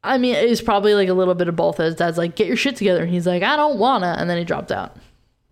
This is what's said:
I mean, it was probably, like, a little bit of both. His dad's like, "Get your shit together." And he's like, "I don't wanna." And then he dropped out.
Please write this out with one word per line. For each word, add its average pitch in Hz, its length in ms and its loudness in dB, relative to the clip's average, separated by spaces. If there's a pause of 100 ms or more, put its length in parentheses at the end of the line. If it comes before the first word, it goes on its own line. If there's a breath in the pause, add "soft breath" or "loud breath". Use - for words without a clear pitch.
I 262 160 0
mean, 247 160 2
it 233 140 2
was 226 140 0
probably, 208 320 2
like, 196 160 4
a 185 40 2
little 185 200 2
bit 175 140 -2
of 170 80 -4
both. 165 200 0
His 165 180 0
dad's 170 240 -2
like, 170 160 -2
"Get 208 140 0
your 240 80 0
shit 269 200 -2
together." 185 260 0
And 170 100 -4
he's 175 140 0
like, 180 160 0
"I 262 140 0
don't 294 220 0
wanna." 202 400 0
And 170 100 -4
then 175 100 -2
he 170 60 -4
dropped - 280 -6
out. - 240 -8 (560)